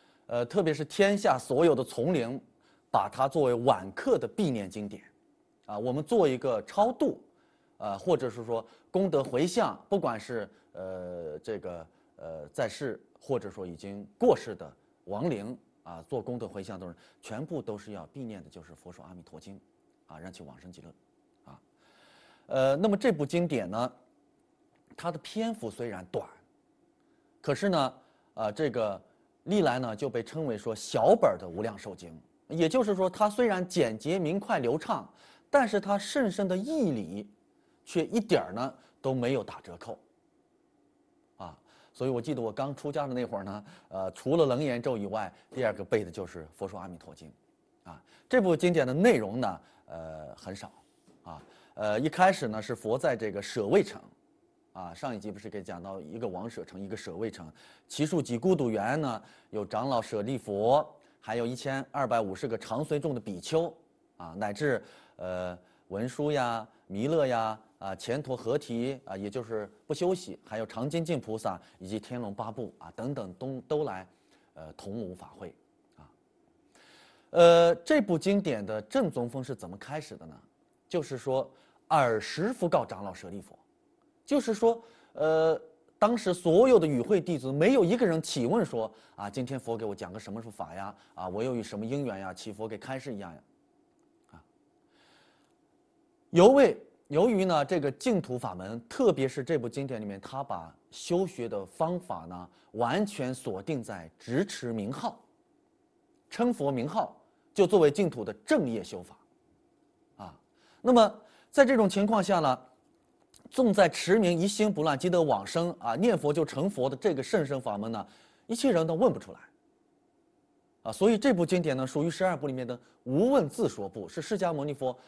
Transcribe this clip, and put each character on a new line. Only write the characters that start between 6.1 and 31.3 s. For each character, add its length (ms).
一 120
个 240
超 280
度， 320
呃， 220
或 180
者 140
是 160
说 200
功 200
德 120
回 240
向， 400
不 140
管 180
是， 300
呃， 680
这 180
个， 280
呃， 320
在 180
世 320
或 180
者 120
说 160
已 100
经 320
过 160
世 200
的 200
亡 240
灵， 260
啊， 260
做 140
功 160
德 100
回 140
向 180
都 80
是， 80
全 240
部 160
都 160
是 160
要 140
必 180
念 180
的， 60
就 140
是 120
佛 160
说 160
《阿 60
弥 80
陀 180
经》， 180
啊， 120
让 140
其 100
往 160
生 140
极 80
乐。 100
啊。 160
呃， 260
那 120
么 80
这 160
部 120
经 220
典 240
呢， 220
它 140
的 80
篇 360
幅 160
虽 160
然 240
短， 180
可 140
是 140
呢， 260
呃， 160
这 200
个 300
历 180
来 160
呢 160
就 160
被 100
称 260
为 120
说 160
小 400
本 160